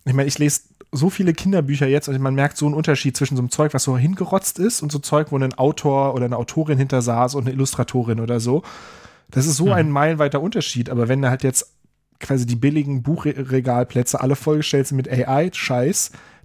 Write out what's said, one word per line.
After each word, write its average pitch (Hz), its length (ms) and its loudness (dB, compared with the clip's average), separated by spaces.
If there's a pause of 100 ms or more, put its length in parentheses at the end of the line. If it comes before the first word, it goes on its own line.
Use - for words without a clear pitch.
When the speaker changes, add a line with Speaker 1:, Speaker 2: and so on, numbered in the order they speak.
Speaker 1:
ich 127 100 0
meine, 139 140 2
ich 143 100 -2
lese 147 260 0 (320)
so 151 140 2
viele 180 240 2
Kinderbücher 147 540 0
jetzt 139 200 2
und 135 140 -2
man 135 140 0
merkt 139 200 2
so 147 120 0
einen 147 80 0
Unterschied 151 420 0
zwischen 139 180 0
so 123 60 0
einem 123 80 -2
Zeug, 151 240 0
was 135 100 -2
so 131 140 0
hingerotzt 185 640 0
ist 208 240 -2
und 147 80 -6
so 147 80 -4
Zeug, 151 320 0
wo 139 80 0
ein 131 160 0
Autor 135 580 2
oder 123 120 0
eine 120 120 -2
Autorin 151 400 -2
hinter 135 240 2
saß 120 320 0
und 135 120 -2
eine 131 60 0
Illustratorin 127 680 -2
oder 117 200 -2
so. 123 220 0 (720)
Das 131 160 2
ist 147 100 0
so 165 100 2
Speaker 2:
Mhm. 202 40 4
Speaker 1:
ein 165 180 4
meilenweiter 147 500 2
Unterschied. 151 520 -4
Aber 120 160 0
wenn 135 180 2
halt 127 160 0
jetzt - 320 -2 (460)
quasi 131 260 -2
die 120 100 0
billigen 139 460 0
Buchregalplätze 127 1200 0
alle 135 140 2
vollgestellt 147 500 0
sind 139 120 -2
mit 131 120 -4
A-I-Scheiß, 131 1000 0 (340)